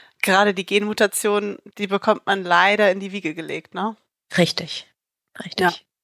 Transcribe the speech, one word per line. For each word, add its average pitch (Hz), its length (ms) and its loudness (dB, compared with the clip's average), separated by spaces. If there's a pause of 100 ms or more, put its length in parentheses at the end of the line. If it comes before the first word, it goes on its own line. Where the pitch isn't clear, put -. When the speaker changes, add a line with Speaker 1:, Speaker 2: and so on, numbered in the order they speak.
(220)
Speaker 1:
gerade 202 320 4
die 185 120 -6
Genmutationen, 208 920 0 (200)
die 202 80 -4
bekommt 196 400 0
man 196 180 -2
leider 190 460 4
in 190 100 -2
die 190 120 -10
Wiege 175 220 -6
gelegt, 160 400 -10
ne? 208 220 -6 (400)
Speaker 2:
Richtig, - 500 -2 (580)
richtig. - 160 -8
Speaker 1:
Ja. 180 140 2 (280)